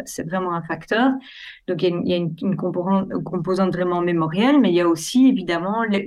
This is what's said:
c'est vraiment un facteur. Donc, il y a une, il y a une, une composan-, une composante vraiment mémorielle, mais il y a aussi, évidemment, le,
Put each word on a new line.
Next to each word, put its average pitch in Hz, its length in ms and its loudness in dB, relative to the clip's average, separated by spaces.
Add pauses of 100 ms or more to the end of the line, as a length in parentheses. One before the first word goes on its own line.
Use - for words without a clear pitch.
c'est - 200 -10
vraiment 180 280 -4
un 170 80 -4
facteur. 208 500 0 (560)
Donc, 180 160 -4
il 180 60 4
y - 20 -2
a 175 40 -2
une, 175 100 -2
il 180 60 0
y - 20 2
a - 20 0
une, 170 260 -2
une 196 140 0
composan-, 180 580 0
une 180 80 -4
composante 180 520 -2
vraiment 180 260 0
mémorielle, 175 600 2
mais 196 80 4
il 170 60 4
y 175 40 4
a 175 80 2
aussi, 170 400 4
évidemment, 190 560 0
le, 202 240 0